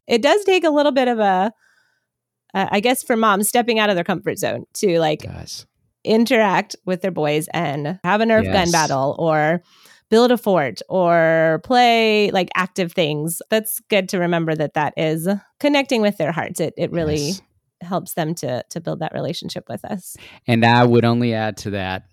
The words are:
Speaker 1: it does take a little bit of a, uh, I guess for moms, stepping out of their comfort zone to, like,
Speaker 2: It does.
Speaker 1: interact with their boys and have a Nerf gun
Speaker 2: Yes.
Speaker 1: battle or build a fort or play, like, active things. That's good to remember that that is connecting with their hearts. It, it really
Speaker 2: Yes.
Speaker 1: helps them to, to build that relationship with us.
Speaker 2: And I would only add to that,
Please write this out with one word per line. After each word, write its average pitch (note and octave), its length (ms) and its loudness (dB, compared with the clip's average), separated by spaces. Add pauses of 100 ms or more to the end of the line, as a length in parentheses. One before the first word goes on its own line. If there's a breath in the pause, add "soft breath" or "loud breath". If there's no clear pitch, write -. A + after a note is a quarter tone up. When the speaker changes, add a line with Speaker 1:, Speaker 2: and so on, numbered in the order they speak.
Speaker 1:
it A3+ 120 2
does F4 240 2
take F#4 200 2
a D#4+ 60 2
little D4 220 2
bit B3+ 160 2
of A#3 120 0
a, G3 320 2 (1000)
uh, G3 180 -2
I G#3 80 2
guess B3 240 2
for A#3+ 120 0
moms, G#3+ 320 2
stepping A#3 300 0
out G#3 100 2
of G#3 60 2
their E3+ 100 0
comfort - 340 -4
zone A#2 260 -4 (100)
to, E3+ 240 0
like, D#3 260 -2
Speaker 2:
It - 40 -12
does. - 380 -16 (380)
Speaker 1:
interact G#3+ 800 2
with F#3 160 -4
their G3 120 -4
boys D3+ 420 -2
and D3+ 500 -4
have G3 160 2
a A3+ 40 2
Nerf A3 200 4
gun F#3+ 220 2
Speaker 2:
Yes. E3+ 60 0
Speaker 1:
battle C#3+ 460 0
or D#3+ 440 2 (480 soft breath)
build A#3 220 6
a A#3+ 40 2
fort F3+ 440 0 (100)
or E3 760 4
play, A3+ 680 4
like, F#3 220 0
active F3+ 380 -4
things. D3+ 560 -2
That's A3 400 -2
good F#3+ 220 0
to G3+ 80 -2
remember E3+ 360 0
that D3+ 200 -4
that D3 240 -2
is D#3+ 280 -2 (340)
connecting C#4 420 0
with G#3 160 0
their D#3 140 -2
hearts. - 280 -6
It, D#3 160 -4
it E3 140 -4
really D#3 240 -2 (140)
Speaker 2:
Yes. F#3+ 140 -8 (380)
Speaker 1:
helps F3 340 -8
them E3 220 -4
to, B2+ 340 -6
to E3+ 100 -10
build D#3 200 -6
that D#3+ 140 -8
relationship - 540 -8
with - 160 -12
us. - 320 -12 (300 loud breath)
Speaker 2:
And A#2 200 2
I A#2+ 180 6
would A#2 200 4
only A#2+ 300 0
add A2 240 -6
to G#2+ 120 -10
that, F#2+ 420 -6